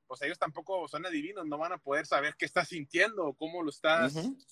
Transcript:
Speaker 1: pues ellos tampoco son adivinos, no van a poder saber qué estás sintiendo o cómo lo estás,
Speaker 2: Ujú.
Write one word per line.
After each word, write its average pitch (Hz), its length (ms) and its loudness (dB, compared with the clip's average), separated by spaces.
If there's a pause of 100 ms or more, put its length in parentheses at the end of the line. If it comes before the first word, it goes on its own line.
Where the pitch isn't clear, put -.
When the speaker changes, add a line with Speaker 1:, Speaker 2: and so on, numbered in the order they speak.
Speaker 1:
pues - 160 -12
ellos 160 140 -2
tampoco 170 500 -2
son - 180 -6
adivinos, 175 400 -4
no 147 120 -4
van 170 160 -2
a 170 40 -4
poder 151 280 0
saber 147 320 0
qué 165 80 -2
estás 170 240 0
sintiendo 180 560 0
o 139 80 -2
cómo 165 300 -6
lo 151 60 -2
estás, 160 460 4
Speaker 2:
Ujú. 240 220 -2 (140)